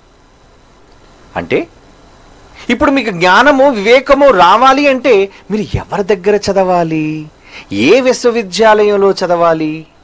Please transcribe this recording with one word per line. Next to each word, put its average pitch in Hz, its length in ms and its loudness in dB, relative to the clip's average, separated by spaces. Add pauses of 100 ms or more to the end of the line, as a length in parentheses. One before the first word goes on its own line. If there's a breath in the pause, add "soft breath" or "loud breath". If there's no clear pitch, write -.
(1400)
అంటే 113 320 -6 (1000 loud breath)
ఇప్పుడు 262 200 0
మీకు 247 200 -4
జ్ఞానము 240 600 2
వివేకము 269 600 2
రావాలి 240 580 2
అంటే 240 400 0 (220 loud breath)
మీరు 208 260 -6
ఎవరి - 260 -6
దగ్గర 196 340 -2
చదవాలి? 165 880 -2 (460 loud breath)
ఏ 139 280 2
విశ్వవిద్యాలయంలో 214 1120 0
చదవాలి? 165 720 -2 (180)